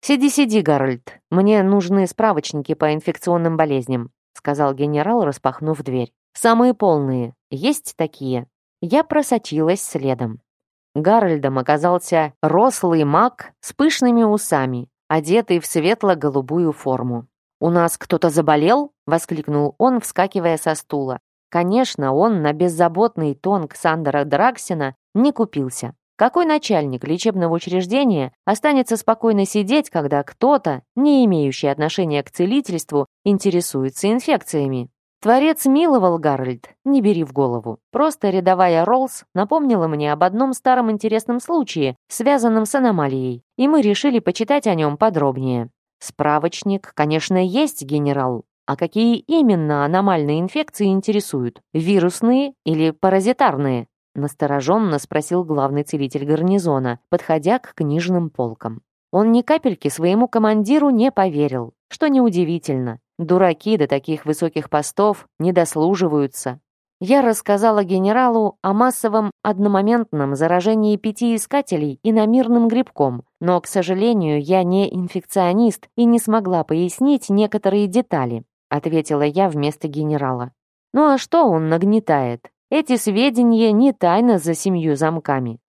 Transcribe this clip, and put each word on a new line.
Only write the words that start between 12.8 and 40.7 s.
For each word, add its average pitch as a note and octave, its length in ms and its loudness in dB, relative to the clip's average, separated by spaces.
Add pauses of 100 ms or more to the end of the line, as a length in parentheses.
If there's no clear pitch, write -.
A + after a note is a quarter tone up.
маг E3+ 560 0
с - 140 -18
пышными B3 500 2
усами, C#3 640 -2 (200)
одетый E3+ 520 2
в D#3+ 60 -8
светло-голубую D#3 1040 0
форму. B2 560 -4 (320)
«У E3 100 0
нас E3+ 280 0
кто-то - 320 0
заболел?» D#3+ 640 2 (140)
воскликнул D3 720 -2
он, B3+ 200 2
вскакивая F3+ 580 -2
со D#3 180 -2
стула. C3+ 440 -6 (300)
Конечно, F3 640 -2
он F#3+ 280 2
на D3 120 2
беззаботный E3+ 800 0
тон F#3 340 -2
Ксандера D3 580 -2
Драксина D#3 680 -2 (200)
не C4 160 2
купился. C3 640 -4 (220)
Какой B3+ 280 2
начальник D#3+ 580 -2
лечебного F3 500 -2
учреждения F3+ 800 -2 (100)
останется B3 540 0
спокойно A3+ 480 0
сидеть, G#3+ 440 -2
когда C#3+ 340 -2
кто-то, A#3 580 0 (140)
не C#4 300 4
имеющий D3+ 420 0
отношения D3+ 560 -2
к - 80 -14
целительству, F3+ 720 -2 (180)
интересуется F3 880 0
инфекциями? C#3+ 800 -2 (320)
Творец C4+ 440 2
миловал, C4 540 2
Гарольд, C3 500 -4 (160)
не C4+ 160 2
бери F#3+ 220 2
в C3+ 100 -8
голову. A#2+ 460 -2 (120)
Просто C#4+ 380 0
рядовая F3+ 540 2
Роллс B3+ 400 -2 (100)
напомнила G#3 540 0
мне D3 240 -2
об D3+ 120 2
одном A#3 300 0
старом B3 380 0